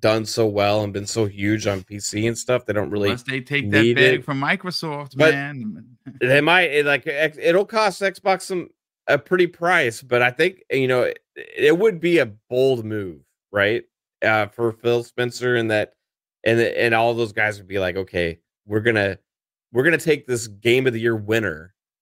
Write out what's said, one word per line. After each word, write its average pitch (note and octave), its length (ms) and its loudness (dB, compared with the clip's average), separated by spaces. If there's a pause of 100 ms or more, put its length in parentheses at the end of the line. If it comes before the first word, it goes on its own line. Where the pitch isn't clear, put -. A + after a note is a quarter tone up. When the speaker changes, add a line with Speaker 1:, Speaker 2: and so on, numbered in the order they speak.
Speaker 1:
done A2 240 0
so A2+ 220 -2
well G#2 360 0
and G2+ 100 -6
been G2+ 140 -8
so A2 200 -2
huge G2+ 420 -2
on F#2+ 160 -4
P G#2 160 -14
C G#2+ 260 -4
and A#2 100 -2
stuff. B2 300 -4
They G#2+ 60 -4
don't G2 180 -2
really G2+ 200 -2
Speaker 2:
Unless B2 120 -4
they C3 180 -6
take C3 300 -4
that B2+ 120 4
Speaker 1:
need A#2+ 140 4
Speaker 2:
bag C3+ 240 4
Speaker 1:
it. B2+ 40 -14
Speaker 2:
from C#3 160 -4
Microsoft, D3+ 760 -6
Speaker 1:
But D#3 180 4
Speaker 2:
man. C3+ 500 -10 (360)
Speaker 1:
they C3 200 4
might, E3 320 2
it, D3 140 2
like, C#3+ 200 0
X-, D3+ 340 -4
it'll E3+ 260 2
cost G#3+ 360 -2
Xbox F#3+ 400 -2
some, F3+ 280 -8 (360)
a C#3+ 100 2
pretty F3+ 300 2
price, E3+ 560 0
but B2 200 0
I B2 100 2
think, F3+ 300 -2 (100)
you C3 160 2
know, B2+ 140 2
it, E2 180 -2 (160)
it C#3+ 420 0
would G3 220 2
be E3+ 180 2
a C3+ 80 2
bold B2 580 0
move, G2 360 -8 (320)
right? G2+ 320 2 (400)
Uh, G#2+ 220 2
for A#2 260 -2
Phil A#2+ 320 0
Spencer B2 500 -4
and A2+ 160 0
that, G#2+ 220 0 (520)
and, A2+ 140 4
and A2+ 360 0
all A#2 200 2
those A2+ 180 -4
guys G#2+ 260 -2
would F#2+ 100 -20
be F#2+ 100 -4
like, F2+ 180 -2
"Okay, F2 440 -4 (260)
we're G#2 140 -2
gonna, G#2 380 2 (540)
we're B2 120 2
gonna D#3+ 140 4
take D3+ 280 -2
this A#2 220 -4
Game A#2+ 400 2
of B2 40 0
the A2+ 80 -4
Year A#2 140 0
winner." G2+ 600 -4 (280)